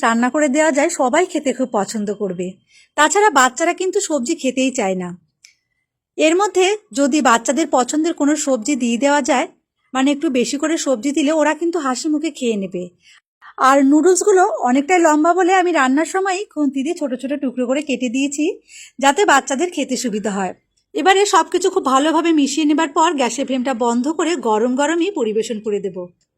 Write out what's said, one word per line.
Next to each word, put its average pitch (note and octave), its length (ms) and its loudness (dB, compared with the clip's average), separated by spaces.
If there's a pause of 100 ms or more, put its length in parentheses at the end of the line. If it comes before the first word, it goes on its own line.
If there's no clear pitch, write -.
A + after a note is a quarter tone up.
রান্না A#3 280 2
করে D4+ 200 2
দেওয়া D#4 220 2
যায়, C#4+ 180 2
সবাই D4+ 360 0
খেতে D4+ 280 -4
খুব B3+ 180 -4
পছন্দ G#3 420 -4
করবে। F#3 340 -6 (500)
তাছাড়া G4 320 4
বাচ্চারা C#4 440 2
কিন্তু F#4 280 -4
সবজি D4+ 340 -2
খেতেই C4 360 -2
চায় G3 300 -2
না। F3+ 80 -8 (1080)
এর D#4 180 4
মধ্যে F#4+ 320 2 (260)
যদি C#4 280 0
বাচ্চাদের A#3+ 460 2
পছন্দের D4+ 460 0
কোনো D4 220 0
সবজি C#4 400 -2
দিয়ে A#3 220 0
দেওয়া C#4+ 240 2
যায়, C#4+ 260 0 (460)
মানে C4 180 0
একটু C#4+ 180 -2
বেশি B3+ 280 -2
করে D#4 200 -2
সবজি C4+ 340 -2
দিলে D4 220 0
ওরা D4+ 200 2
কিন্তু E4+ 260 -4
হাসি C4 300 -4
মুখে D4+ 220 -2
খেয়ে A#3 260 -4
নেবে। F#3 260 -6 (760)
আর C4+ 280 4
নুডলসগুলো F4+ 580 4 (180)
অনেকটাই C#4+ 380 2
লম্বা D#4 340 4
বলে F4+ 220 2
আমি F4+ 160 2
রান্নার D4 420 2
সময় F#4+ 260 -2 (100)
খুন্তি C#4 340 -2
দিয়ে D#4 120 -4
ছোট C#4+ 200 -6
ছোট B3+ 160 -6 (100)
টুকরো B3+ 260 -4
করে C4+ 140 0
কেটে B3+ 280 -4
দিয়েছি, C#4 360 -2 (540)
যাতে C#4 260 2
বাচ্চাদের C#4+ 460 -2
খেতে C4 260 -6
সুবিধা G#3 340 -4
হয়। F#3+ 220 -6 (420)
এবারে F#4+ 300 2
সব F4 260 2
কিছু F4+ 180 0
খুব F#4 160 -2
ভালোভাবে D4+ 480 2
মিশিয়ে D4 320 0
নেবার D#4 240 2
পর E4 240 2
গ্যাসের B3+ 340 -2
ফ্লেমটা C4 260 -2
বন্ধ A#3+ 380 0
করে E4 240 -2
গরম A3+ 400 0
গরমই E4 360 0
পরিবেশন A3 480 -4
করে G#3 200 -4
দেব। F#3 180 -8 (400)